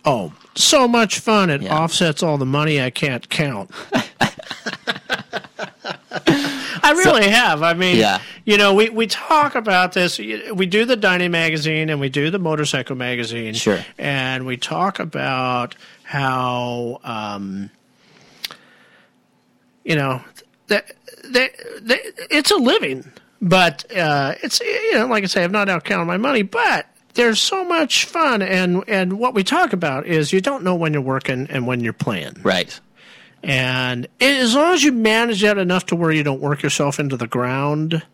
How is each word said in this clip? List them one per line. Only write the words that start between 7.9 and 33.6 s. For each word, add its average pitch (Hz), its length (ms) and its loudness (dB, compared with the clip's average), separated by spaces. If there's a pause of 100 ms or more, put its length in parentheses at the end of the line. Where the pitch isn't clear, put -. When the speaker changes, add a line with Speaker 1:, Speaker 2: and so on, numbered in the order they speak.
Speaker 2:
Yeah. 101 240 4 (240)
Speaker 1:
you 208 140 4
know, 202 160 6
we, 214 140 6
we 220 180 0
talk 294 480 2
about 185 380 2
this. 180 260 0
We 208 480 -4
do 208 180 2
the 247 120 2
Dyna 180 320 2
magazine 160 640 0
and 147 100 -2
we 139 80 -2
do 143 220 0
the 196 80 -2
motorcycle 151 580 -2
magazine. 117 580 -6
Speaker 2:
Sure. 101 300 0 (140)
Speaker 1:
And 131 480 -4
we 127 100 -4
talk 170 420 -4
about 127 760 -4 (280)
how, 123 1000 -4
um, 101 680 -8 (2250)
you 160 120 0
know, 135 260 -2 (460)
that, - 240 -2 (380)
that, 254 200 0 (320)
that 233 180 0 (300)
it's 294 200 2
a 415 60 6
living, 226 540 0 (300)
but, 175 440 2 (120)
uh, 147 460 0
it's, - 180 -2
you 440 340 -2
know, 226 120 2
like 220 180 0
I - 20 -4
say, 185 180 0
I've 175 60 0
not 202 180 0
out 175 160 -2
counted 185 220 -2
my 175 100 -2
money, 240 260 0
but 339 440 0 (280)
there's 233 260 2
so 381 240 -2
much 330 420 0
fun, 277 340 0
and, 185 480 0
and 190 300 0
what 247 160 -2
we 196 100 2
talk 320 300 2
about 151 320 -2
is 156 260 0
you 190 80 4
don't 262 240 -4
know 185 100 2
when 165 200 0
you're 143 80 0
working 131 480 -2
and 127 160 -2
when 123 140 -2
you're 117 120 -2
playing. 90 500 -6
Speaker 2:
Right. 92 360 -2 (640)
Speaker 1:
And 127 640 -2 (140)